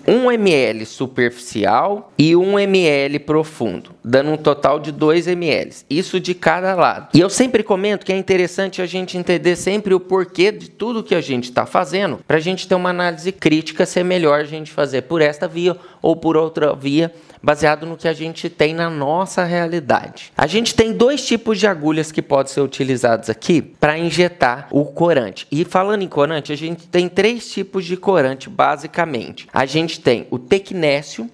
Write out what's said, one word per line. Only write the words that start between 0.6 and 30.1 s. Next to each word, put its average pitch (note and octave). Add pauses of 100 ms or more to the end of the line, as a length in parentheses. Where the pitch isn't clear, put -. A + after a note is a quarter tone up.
superficial B2
e D#3+
um G3
M F#3+
L C#3+
profundo, D3+ (120)
dando C3+
um D3+
total D3
de D3
dois D#3
M F3
L. G2+ (180)
Isso F3
de F3
cada F3+
lado. C3+
E D3
eu F#3
sempre A#3
comento G3+
que F#3+
é F#3+
interessante F#3
a F3+
gente F3+
entender F3
sempre G3
o F#3
porquê F#3
de F3
tudo A3+
que F#3+
a E3
gente B2
tá A2+
fazendo, F3
pra D#3+
gente F#3
ter F#3
uma F3+
análise F3
crítica D#3
se -
é F3+
melhor E3+
a D3+
gente D3+
fazer C3
por E3
esta D3+
via F3 (260)
ou E3
por D#3+
outra D#3+
via, C#3+ (280)
baseado D3+
no E3
que -
a D#3+
gente D#3+
tem D#3
na E3+
nossa E3
realidade. E3+
A C#3+
gente A3
tem A3+
dois C4
tipos A3
de G#3
agulhas D#3
que -
podem C3+
ser C3+
utilizados B2+
aqui C#3
pra D3+
injetar E3
o D3
corante. C#3+
E D#3
falando G3
em F3
corante, D3
a -
gente E3
tem F3+
três G#3
tipos F3+
de F3
corante, C#3
basicamente. C#3
A C3
gente D#3+
tem A#2